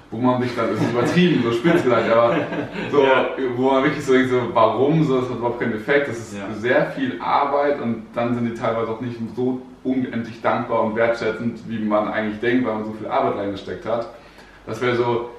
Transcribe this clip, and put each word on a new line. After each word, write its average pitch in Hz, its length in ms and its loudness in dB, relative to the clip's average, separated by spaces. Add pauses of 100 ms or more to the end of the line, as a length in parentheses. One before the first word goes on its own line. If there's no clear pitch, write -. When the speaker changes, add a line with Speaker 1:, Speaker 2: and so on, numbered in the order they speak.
(120)
Speaker 1:
wo 113 60 -8
man 123 240 2
sich 120 140 -2
dann, 113 160 0
das 107 100 -2
ist 117 100 0
übertrieben, 135 520 2
so 117 80 0
spitz 165 320 2
gesagt, 120 280 2
aber 117 240 4 (560)
so, 139 120 6
Speaker 2:
Ja. 131 240 4 (280)
Speaker 1:
wo 127 160 2
man 135 120 4
wirklich 147 220 0
so 131 80 4
denkt, 131 180 4
so, 123 100 2 (120)
warum, 135 500 4
so, 131 180 2
das 120 80 -2
hat 123 80 -6
überhaupt 117 220 -2
keinen 117 160 -2
Effekt, 143 340 0
das 113 80 -6
ist 104 200 -12
Speaker 2:
Ja. 104 180 -8
Speaker 1:
sehr 127 320 2
viel - 340 -4
Arbeit 139 580 2
und 117 340 -4
dann 120 200 0
sind 120 120 -2
die 117 100 -2
teilweise 113 360 -2
auch 113 80 -6
nicht 120 180 -6 (180)
so 127 260 -2 (220)
unendlich 120 580 -4
dankbar 117 420 0
und 107 120 -2
wertschätzend, 113 720 0
wie 110 120 -6
man 107 280 2
eigentlich 107 320 -4
denkt, 123 260 2
weil 110 100 -2
man 107 100 -4
so 107 80 -8
viel - 140 -10
Arbeit 127 300 0
reingesteckt 98 480 -6
hat. 107 220 -2 (580)
Das 110 140 -8
wäre 123 160 0
so 120 440 0